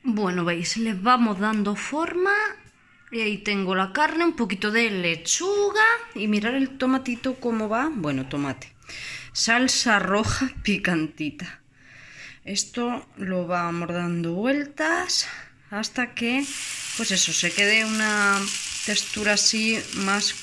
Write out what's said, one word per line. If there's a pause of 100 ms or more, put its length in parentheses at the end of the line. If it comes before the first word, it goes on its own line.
Bueno,
veis,
les
vamos
dando
forma (760)
y
ahí
tengo
la
carne,
un
poquito
de
lechuga (300)
y
mirad
el
tomatito
cómo
va.
Bueno,
tomate. (580)
Salsa
roja (140)
picantita. (840)
Esto
lo
vamos
dando
vueltas (420)
hasta
que, (540)
pues
eso,
se
quede
una (460)
textura
así (180)
más